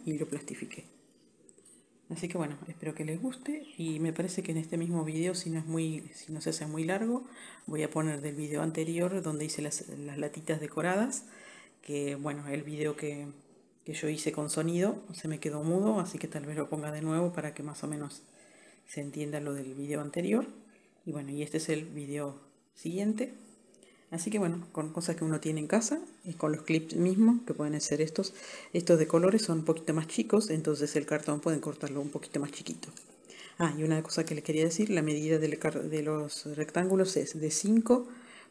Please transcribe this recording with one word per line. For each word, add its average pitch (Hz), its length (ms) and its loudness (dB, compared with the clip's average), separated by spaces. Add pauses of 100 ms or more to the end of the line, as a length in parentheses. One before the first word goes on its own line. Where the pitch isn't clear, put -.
y 156 100 -2
lo 156 120 -2
plastifiqué. - 580 -8 (1300)
Así 165 160 -6
que 175 120 -4
bueno, 147 180 -2 (100)
espero 156 280 -6
que 156 100 -4
les 156 160 -2
guste, 277 460 -6 (100)
y 160 240 -2
me 165 120 2
parece 180 300 -2
que 170 80 -4
en 160 80 0
este 160 200 -2
mismo 165 260 0
video, 165 320 0
si 175 140 -4
no 160 100 0
es 160 60 -4
muy, 160 460 -2
si - 200 -14
no 156 80 -6
se 160 100 -2
hace 160 160 -2
muy 156 160 -2
largo, 226 420 0 (420)
voy 156 180 0
a 151 60 0
poner 156 300 0
del 147 140 -4
video 151 280 -2
anterior 170 600 0
donde 151 220 -2
hice 156 180 -4
las, 147 280 -4
las 143 280 -8
latitas 156 420 -2
decoradas, 180 640 0 (580)
que 143 340 -2
bueno, 147 320 -4
el 147 140 -2
video 151 340 -2
que, 147 320 -6 (560)
que 156 80 -6
yo 156 160 -2
hice 156 240 -2
con 151 180 -2
sonido 175 500 2 (120)
se - 160 -8
me 156 100 -2
quedó 151 240 -4
mudo, 190 380 4
así 170 180 -4
que 160 100 -6
tal 143 180 -6
vez 151 100 -6
lo 147 120 -2
ponga 151 220 -4
de 151 120 -4
nuevo 165 300 2
para 151 220 -4
que - 80 -10
más 147 220 -8
o - 20 -4
menos 147 360 -6 (680)
se 147 140 -8
entienda 147 380 -6
lo 147 120 -4
del 135 220 -8
video 143 260 -4
anterior. 175 460 0 (580)
Y 165 80 -6
bueno, 139 180 -6
y 147 120 -2
este 151 140 -2
es 160 140 -2
el 156 160 -2
video 147 520 -6 (360)
siguiente. 202 580 0 (800)
Así 170 200 -4
que 214 80 2
bueno, 170 340 0
con 156 200 -4
cosas 170 240 0
que 160 80 -2
uno 156 160 2
tiene 156 200 0
en 151 60 -2
casa, 233 340 2 (220)
y 170 120 -8
con 151 180 2
los 151 100 -4
clips 160 340 2
mismos, 214 500 8
que 147 80 -2
pueden 151 260 -2
ser 147 220 2
estos. 156 320 0 (400)
Estos 175 240 8
de 156 80 6
colores 185 340 8
son 165 200 2
un 156 40 0
poquito 160 300 2
más 160 120 2
chicos, 202 440 4
entonces 151 460 2
el 143 100 0
cartón 151 340 0
pueden 156 200 2
cortarlo 143 420 -4
un 147 80 -4
poquito 151 300 -4
más 147 120 -4
chiquito. - 360 -10 (720)
Ah, 156 200 2
y 156 60 0
una 160 180 4
cosa 160 240 -2
que 156 80 -4
les 147 100 -6
quería 156 200 2
decir, 208 260 2
la 175 100 4
medida 156 380 4
del 156 200 0
car-, 151 300 0
de 156 140 0
los 151 420 -2 (120)
rectángulos 185 600 2
es 151 240 0
de 156 100 0
cinco 226 560 6 (440)